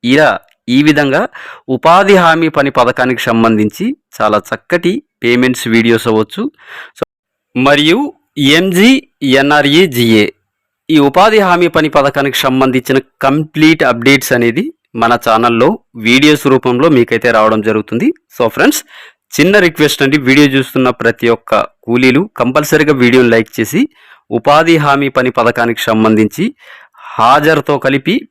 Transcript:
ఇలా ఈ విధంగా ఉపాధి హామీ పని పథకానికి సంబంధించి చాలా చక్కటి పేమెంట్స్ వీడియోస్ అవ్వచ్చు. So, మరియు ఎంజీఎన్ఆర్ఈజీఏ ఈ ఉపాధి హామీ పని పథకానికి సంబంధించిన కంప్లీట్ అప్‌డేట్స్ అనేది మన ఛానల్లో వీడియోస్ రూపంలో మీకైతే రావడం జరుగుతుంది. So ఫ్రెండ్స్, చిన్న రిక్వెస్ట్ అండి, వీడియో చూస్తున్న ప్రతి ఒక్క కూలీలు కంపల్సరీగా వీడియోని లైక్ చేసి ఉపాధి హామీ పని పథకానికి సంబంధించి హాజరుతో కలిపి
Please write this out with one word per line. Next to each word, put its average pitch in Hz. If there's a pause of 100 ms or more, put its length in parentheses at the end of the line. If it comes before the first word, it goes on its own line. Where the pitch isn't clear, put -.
ఇలా 135 (480)
ఈ -
విధంగా 147 (540)
ఉపాధి 190
హామీ 165
పని 139
పథకానికి 127
సంబంధించి 113 (320)
చాలా 104 (100)
చక్కటి 175 (300)
పేమెంట్స్ 123 (100)
వీడియోస్ 117
అవ్వచ్చు. 110 (540)
So, - (520)
మరియు 147 (580)
ఎంజీఎన్ఆర్ఈజీఏ 143 (640)
ఈ 160 (100)
ఉపాధి 208
హామీ 175 (100)
పని 156
పథకానికి 139
సంబంధించిన 131 (280)
కంప్లీట్ 156
అప్‌డేట్స్ 127
అనేది 117 (380)
మన 117 (120)
ఛానల్లో 117 (380)
వీడియోస్ 143
రూపంలో 127
మీకైతే 120
రావడం 110
జరుగుతుంది. 113 (280)
So 120 (100)
ఫ్రెండ్స్, 220 (560)
చిన్న 175 (120)
రిక్వెస్ట్ 151
అండి, 139 (100)
వీడియో 139
చూస్తున్న 131 (140)
ప్రతి 117
ఒక్క - (340)
కూలీలు 127 (180)
కంపల్సరీగా 147
వీడియోని 123
లైక్ 113
చేసి 139 (500)
ఉపాధి 151
హామీ 139
పని 127
పథకానికి 117
సంబంధించి 110 (680)
హాజరుతో 147 (100)
కలిపి 139 (160)